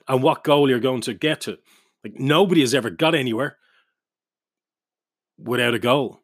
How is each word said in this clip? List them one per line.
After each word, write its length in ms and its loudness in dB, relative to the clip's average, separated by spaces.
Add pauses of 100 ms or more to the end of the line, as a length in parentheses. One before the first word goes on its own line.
and 160 0
what 200 0
goal 260 4
you're 100 2
going 220 -2
to 120 -8
get 280 -4
to. 160 -10 (460)
Like, 160 -16
nobody 420 2
has 120 0
ever 160 -2
got 260 0
anywhere 420 -4 (1800)
without 360 -2
a 60 -4
goal 440 -2